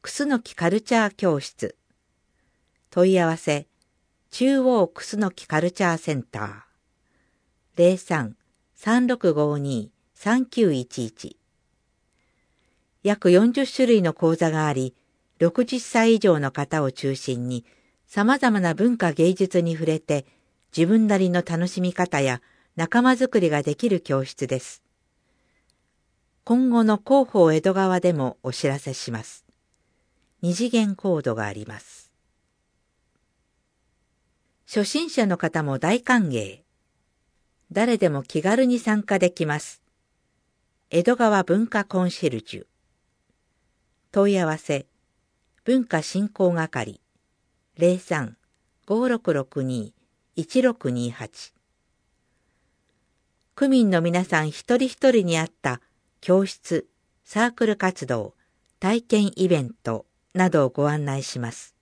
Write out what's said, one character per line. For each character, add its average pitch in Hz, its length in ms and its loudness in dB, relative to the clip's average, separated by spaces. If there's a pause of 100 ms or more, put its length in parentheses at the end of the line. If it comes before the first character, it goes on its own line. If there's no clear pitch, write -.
ク - 100 -14
ス - 140 -4
ノ 277 160 0
キ - 140 -20
カ 170 160 0
ル 214 100 0
チ - 140 -4
ャ 220 160 2
ー - 40 -20
教 160 260 0
室。 - 360 -10 (1120)
問 185 220 4
い 185 60 4
合 170 80 2
わ 165 100 -2
せ、 147 300 -4 (640)
中 269 300 0
央 247 280 4
ク - 160 -14
ス - 120 -10
ノ 208 140 0
キ - 180 -20
カ 156 120 0
ル 175 100 0
チ 190 140 -4
ャ 170 100 2
ー 160 40 -6
セ 160 160 -4
ン 131 80 -4
タ - 180 -12
ー、 101 200 -12 (1160)
零 180 200 4
三 151 400 -6 (380)
三 240 320 0
六 233 280 0
五 147 220 0
二 135 340 -6 (240)
三 240 320 0
九 208 260 2
一 127 340 -6
一。 - 320 -16 (1600)
約 202 280 2
四 208 220 6
十 269 140 0
種 262 200 0
類 226 160 6
の 165 100 0
講 165 240 2
座 165 140 2
が 156 160 0
あ 147 60 0
り、 131 220 -4 (440)
六 170 260 2
十 240 160 -6
歳 226 360 2
以 - 20 0
上 180 220 4
の 139 100 -4
方 147 320 -4
を 135 100 -2
中 135 220 -4
心 123 340 -6
に、 123 160 -8 (420)
様 226 340 0
々 220 200 2
な 170 140 0
文 233 220 2
化 175 160 0
芸 170 220 4
術 185 260 0
に 170 140 -2
触 160 120 -4
れ 156 140 -2
て、 143 260 -4 (500)
自 165 100 2
分 220 200 4
な 208 100 2
り 185 140 2
の 175 160 0
楽 170 220 -2
し 185 120 -6
み 180 140 -2
方 175 260 -2
や 131 220 -2 (340)
仲 165 260 0
間 254 100 4
づ 254 160 0
く 226 120 2
り 175 80 2
が 147 140 0
で 147 120 -2
き 233 140 -2
る 190 120 0
教 135 240 -2
室 - 220 -10
で 131 120 -4
す。 - 240 -16 (1600)
今 247 260 2
後 233 140 4
の 214 140 4
広 269 320 2
報 170 220 6
江 156 80 2
戸 190 120 2
川 185 280 2
で 180 120 2
も 135 300 -2
お 127 100 -8
知 - 160 -2
ら 139 100 -2
せ 135 160 -10
し - 180 -12
ま 110 100 -8
す。 - 240 -20 (960)
二 175 120 -2
次 233 140 -4
元 220 260 0
コ 185 220 -2
ー 147 60 -4
ド 123 120 -2
が 110 100 -6
あ 101 80 -6
り 107 140 -14
ま 107 140 -16
す。 - 300 -20 (2500)
初 208 180 -2
心 311 240 -4
者 233 180 0
の 180 120 0
方 160 240 -2
も 139 160 -2
大 196 240 0
歓 233 260 2
迎。 104 320 -6 (1120)
誰 233 260 0
で 185 120 2
も 143 140 -2
気 151 200 -6
軽 233 240 2
に 247 120 2
参 214 240 -2
加 202 160 0
で 175 120 2
き 170 160 -6
ま 147 140 -4
す。 - 220 -18 (1080)
江 170 120 0
戸 240 140 2
川 214 260 2
文 202 240 0
化 208 180 -4
コ 185 180 -2
ン 180 80 0
シ - 160 -6
ェ 143 40 2
ル 113 120 -8
ジ - 180 -16
ュ。 - 60 -20 (1400)
問 202 220 2
い 190 60 2
合 175 80 0
わ 156 100 -2
せ、 143 300 -6 (800)
文 254 200 2
化 170 160 -4
振 202 300 -4
興 180 220 0
係、 143 480 -6 (760)
零 180 220 2
三 143 400 -8 (480)
五 226 200 -2
六 233 280 -2
六 139 280 -6
二 127 300 -6 (420)
一 170 280 -2
六 240 280 0
二 120 200 -4
八。 - 420 -16 (2000)
区 277 140 0
民 247 220 4
の 175 100 2
皆 175 240 0
さ 170 160 -2
ん 156 80 -2
一 240 300 -2
人 262 100 0
一 262 220 2
人 220 160 4
に 165 120 0
合 160 60 0
っ 160 40 -8
た - 340 -6 (380)
教 190 260 2
室、 - 400 -8 (380)
サ 226 240 -2
ー - 20 -2
ク 240 160 -2
ル 208 100 0
活 185 300 -6
動、 113 280 -6 (460)
体 226 220 0
験 208 340 0
イ 185 100 0
ベ 170 160 2
ン 123 80 -8 (120)
ト 113 240 -6 (280)
な 185 140 2
ど 151 180 2
を - 40 0
ご 143 180 -2
案 151 160 -2
内 139 180 -6
し - 160 -10
ま 120 140 -8
す。 - 280 -20